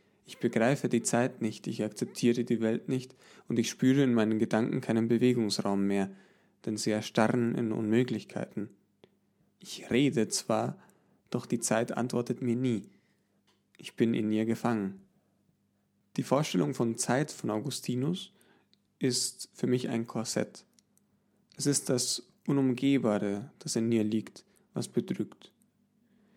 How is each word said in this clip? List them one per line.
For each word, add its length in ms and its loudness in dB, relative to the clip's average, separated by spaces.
Ich 140 -18
begreife 500 2
die 140 2
Zeit 400 0
nicht, 240 -4
ich 160 -4
akzeptiere 600 0
die 160 0
Welt 280 0
nicht 280 -4
und 100 2
ich 100 2
spüre 340 4
in 120 4
meinen 240 4
Gedanken 420 2
keinen 280 0
Bewegungsraum 800 2
mehr, 240 2
denn 120 -4
sie 160 -2
erstarren 640 2
in 160 -2
Unmöglichkeiten. 1000 -2
Ich 320 -16
rede 380 4
zwar, 500 -2
doch 140 -2
die 160 -2
Zeit 320 0
antwortet 480 -2
mir 160 0
nie. 320 -2
Ich 200 -18
bin 180 2
in 160 -2
ihr 160 0
gefangen. 540 -2
Die 60 -2
Vorstellung 520 0
von 220 -2
Zeit 340 -2
von 200 -6
Augustinus 840 -4
ist 560 -2
für 120 -2
mich 220 0
ein 180 -2
Korsett. 580 -6
Es 100 -6
ist 220 0
das 380 -2
Unumgehbare, 1120 0
das 180 -8
in 160 0
ihr 120 2
liegt, 400 -4
was 140 -6
bedrückt. 640 -6